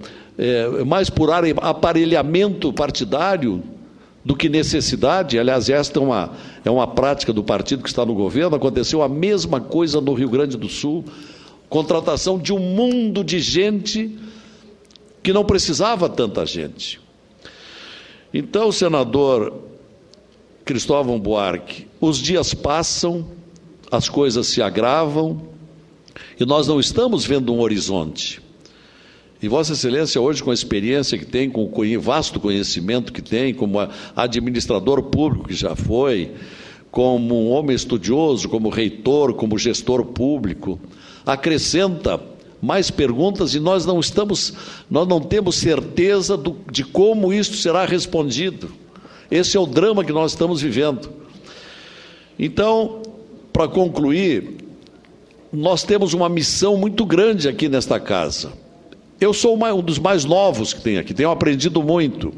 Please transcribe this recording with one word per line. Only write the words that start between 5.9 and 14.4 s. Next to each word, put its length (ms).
é 60
uma, 300
é 60
uma 160
prática 480
do 100
partido 380
que 80
está 160
no 80
governo. 420
Aconteceu 460
a 80
mesma 500
coisa 400
no 140
Rio 160
Grande 260
do 140
Sul. 340
Contratação 680
de 160
um 60
mundo 640
de 160
gente 760